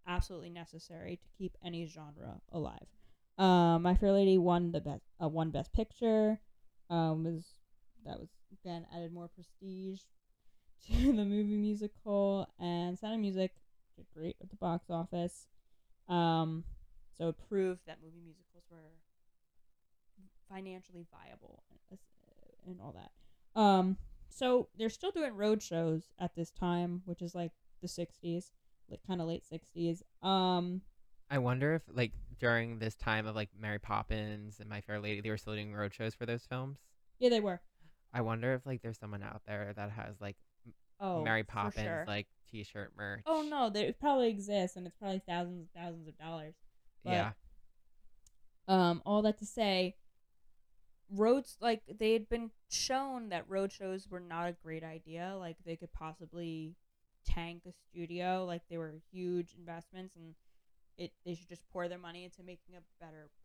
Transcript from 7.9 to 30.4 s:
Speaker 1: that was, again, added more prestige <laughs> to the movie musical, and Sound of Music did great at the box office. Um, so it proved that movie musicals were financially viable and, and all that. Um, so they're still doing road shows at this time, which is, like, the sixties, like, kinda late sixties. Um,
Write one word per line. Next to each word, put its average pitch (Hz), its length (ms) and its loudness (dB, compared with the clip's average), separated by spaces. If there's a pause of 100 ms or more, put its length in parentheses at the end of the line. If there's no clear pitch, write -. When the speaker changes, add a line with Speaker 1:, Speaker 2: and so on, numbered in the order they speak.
Speaker 1:
that - 140 -10
was, 170 100 -14 (220)
again, 170 440 -10
added 170 180 -8
more 175 140 -12
prestige 190 760 -10 (400)
<laughs> - 460 -20
to 220 60 4 (200)
the 208 120 4
movie 208 320 2
musical, 208 880 2 (120)
and 175 380 -2
Sound 220 180 -6
of 220 40 0
Music 190 320 2 (460)
did - 80 -20 (100)
great 160 260 -6
at 185 80 -14
the 208 60 -14
box 175 340 -2
office. 175 580 -4 (600)
Um, 165 560 2 (540)
so 170 120 -2
it 160 60 -2 (140)
proved 190 380 0
that 160 140 -14
movie 165 220 -20
musicals 175 480 -20
were 160 220 -20 (1600)
financially 185 600 -12
viable - 520 -20 (260)
and, 190 100 -18 (680)
and 180 140 -12
all 120 120 -12
that. - 640 -8
Um, 190 380 8 (320)
so 254 480 2
they're 220 120 0
still 370 220 -2
doing 294 240 -2
road 214 260 4
shows 165 480 0 (100)
at 180 160 -4
this 165 160 -4
time, 175 540 0
which 175 160 -8
is, 175 140 -6
like, 170 160 -4 (300)
the 175 60 -8
sixties, 170 640 -6 (380)
like, - 160 -14
kinda 180 180 -2
late 165 220 -4
sixties. 170 580 -4 (180)
Um, 185 600 4 (480)